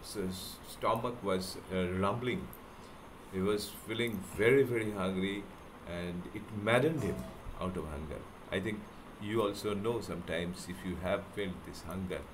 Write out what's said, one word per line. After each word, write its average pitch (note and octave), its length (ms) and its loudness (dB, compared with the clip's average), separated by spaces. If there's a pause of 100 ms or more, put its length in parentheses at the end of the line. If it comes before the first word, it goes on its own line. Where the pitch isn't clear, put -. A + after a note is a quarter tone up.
So G#2 180 -4
his F#2 340 -4 (120)
stomach A#2+ 560 0
was, F#2 320 0 (180)
uh, F#2 140 4 (100)
rumbling. G2+ 480 2 (840)
He F#2+ 80 0
was G2+ 300 4 (180)
feeling A2+ 340 0 (140)
very, B2 260 10
very A2+ 300 4
hungry, F#2+ 500 2 (480)
and F2 320 -4 (100)
it G#2+ 100 -6 (200)
maddened B2+ 400 6
him F#2 140 2 (440)
out F#2 160 -2
of D#2 120 -4
hunger. D2+ 320 -6 (320)
I F#2+ 80 2
think G#2+ 180 -2 (420)
you G#2+ 220 2
also G2+ 320 2
know A2 260 0
sometimes F2 680 -2
if F2+ 80 -6 (100)
you F2 160 -2
have F#2+ 200 2 (120)
felt F#2+ 320 -4
this - 220 -10
hunger. F2 320 -4 (140)